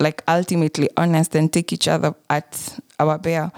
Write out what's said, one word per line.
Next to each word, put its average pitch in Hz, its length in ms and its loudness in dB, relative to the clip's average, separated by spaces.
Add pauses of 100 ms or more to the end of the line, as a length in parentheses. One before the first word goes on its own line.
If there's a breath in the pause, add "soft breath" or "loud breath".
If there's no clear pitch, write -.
like, 151 260 -2
ultimately 170 720 2
honest, 165 380 2
and 160 180 2
take 170 180 -2
each - 160 -2
other 156 280 0 (160)
at - 480 -6 (200)
our 151 200 0
bare. 165 400 -4